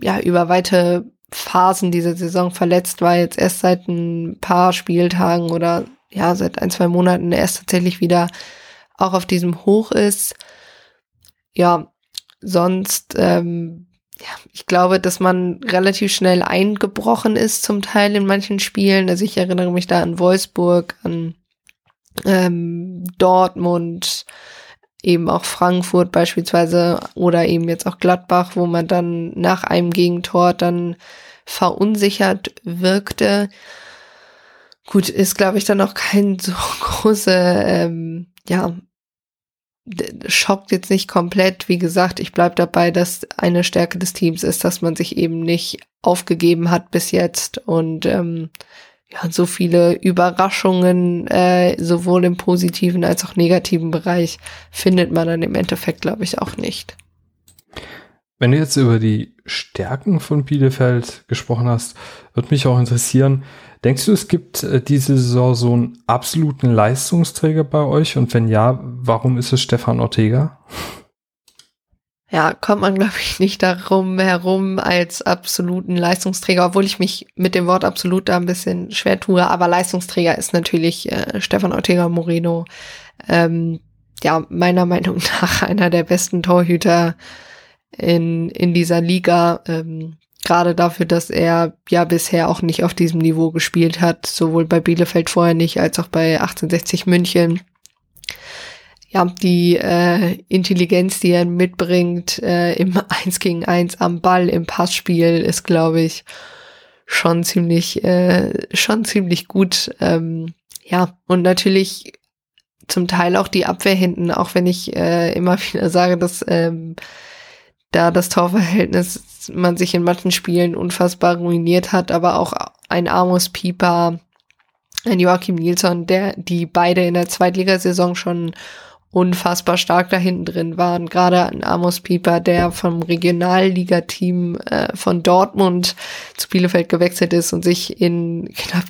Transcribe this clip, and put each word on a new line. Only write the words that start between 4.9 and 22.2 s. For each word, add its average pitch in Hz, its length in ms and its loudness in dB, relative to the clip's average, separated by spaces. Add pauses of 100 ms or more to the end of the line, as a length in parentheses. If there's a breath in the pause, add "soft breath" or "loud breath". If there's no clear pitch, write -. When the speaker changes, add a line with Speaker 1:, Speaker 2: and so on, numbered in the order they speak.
Speaker 1:
oder, 170 340 -2 (260)
ja, 175 240 0
seit - 260 -4
ein, 185 80 -2
zwei 180 180 0
Monaten 180 440 2
erst - 260 0
tatsächlich 180 440 -2
wieder 170 260 2 (720 loud breath)
auch 185 160 0
auf 180 120 0
diesem 175 400 -2
Hoch 214 260 2
ist. - 440 0 (1200 loud breath)
Ja, 175 380 2 (500)
sonst, 185 760 -2
ähm, 170 720 -2 (320)
ja, - 80 -20 (240 loud breath)
ich - 160 -18
glaube, 180 320 4
dass 180 200 -4
man 180 440 0
relativ 196 500 0
schnell 185 300 2
eingebrochen 208 920 0
ist, - 280 0
zum 208 180 -2
Teil 208 340 2
in 202 100 0
manchen 196 340 0
Spielen. 196 500 2
Also 180 160 0
ich - 120 -4
erinnere 180 340 0
mich 180 160 -2
da 180 140 2
an 170 180 -2
Wolfsburg, 175 840 2
an, 165 320 -6 (920)